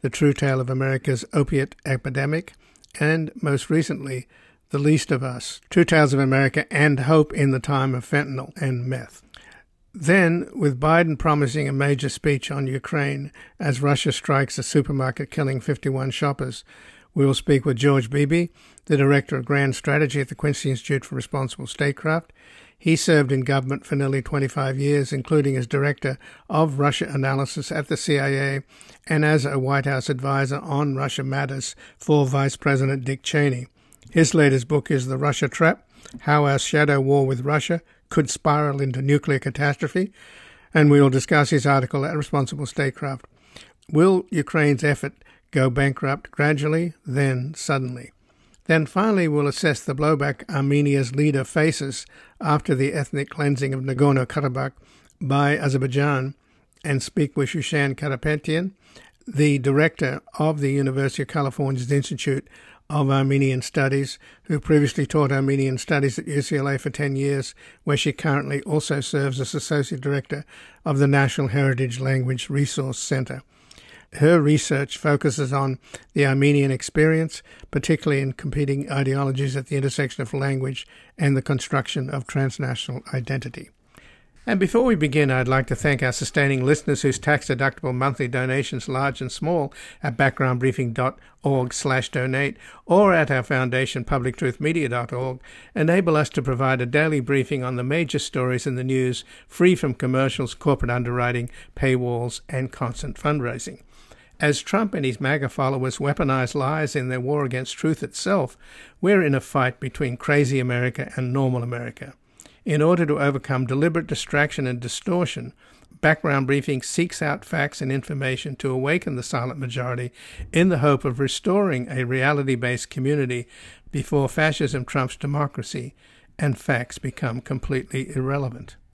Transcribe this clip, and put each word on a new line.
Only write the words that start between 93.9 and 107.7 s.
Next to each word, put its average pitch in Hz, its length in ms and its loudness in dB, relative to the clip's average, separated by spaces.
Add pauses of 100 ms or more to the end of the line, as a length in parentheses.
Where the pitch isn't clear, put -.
public 127 320 -2
truth 127 240 -2
media 151 280 0
dot 120 240 -4
org, 127 280 -6 (340)
enable 170 420 2
us 151 140 2
to 147 120 -2
provide 131 380 0
a 123 60 -2
daily 151 320 2
briefing 131 460 0
on 127 100 -4
the 123 80 -4
major 143 380 -2
stories 127 440 -2
in 131 120 -2
the 127 80 -4
news, 131 400 0 (240)
free 180 260 4
from 139 180 -2
commercials, 131 640 -2
corporate 135 360 0
underwriting, 120 600 -2 (240)
paywalls, 123 760 -2
and 131 220 -6
constant - 460 -8
fundraising. 139 640 -4 (580)
As 147 200 2
Trump 214 340 0
and 147 120 0
his 120 140 -2
maga 139 280 0
followers 131 500 -2
weaponize 135 580 0
lies 147 400 -2
in 127 120 -4
their 127 120 -4
war 143 240 -2
against 127 320 -6